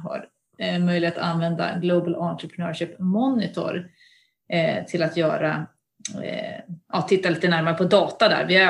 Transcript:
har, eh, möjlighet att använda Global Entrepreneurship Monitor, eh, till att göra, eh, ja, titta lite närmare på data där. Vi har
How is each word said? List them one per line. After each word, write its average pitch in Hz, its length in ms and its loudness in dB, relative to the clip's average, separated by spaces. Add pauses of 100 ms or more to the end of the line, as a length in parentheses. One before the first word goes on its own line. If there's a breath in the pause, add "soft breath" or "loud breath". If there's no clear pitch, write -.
har, - 240 -10 (300)
eh, 180 220 -2
möjlighet 175 380 2
att - 60 -4
använda 170 580 -2
Global 175 340 2
Entrepreneurship 170 840 -6
Monitor, 185 920 0 (640 soft breath)
eh, 170 320 0
till 170 180 -2
att - 140 -2
göra, 156 500 0 (560)
eh, - 400 -8 (300)
ja, 180 80 0
titta 190 280 2
lite 170 200 0
närmare 165 240 2
på 180 100 0
data 175 460 4
där. 143 180 0
Vi 180 80 4
har 190 140 8